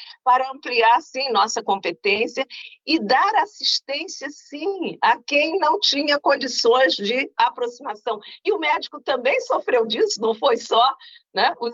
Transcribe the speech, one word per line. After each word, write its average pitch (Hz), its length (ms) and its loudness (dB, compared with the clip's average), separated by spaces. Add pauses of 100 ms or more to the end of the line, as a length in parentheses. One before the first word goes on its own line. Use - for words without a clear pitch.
(240)
para 262 280 2
ampliar, 247 500 2
sim, 262 300 -6
nossa 214 320 0
competência 202 800 -2 (400)
e 311 140 0
dar 277 380 2
assistência, 311 920 -4
sim, 311 720 -8
a 233 240 2
quem 311 320 0
não 330 220 2
tinha 285 400 0
condições 262 760 2
de 233 420 -4
aproximação. 240 840 -4 (260)
E 403 80 2
o 392 60 -2
médico 302 420 -4
também 269 400 0
sofreu 240 460 0
disso, 233 340 -2
não 226 140 0
foi 233 220 2
só, 233 360 2 (400)
né, 233 260 2
o, 233 140 -4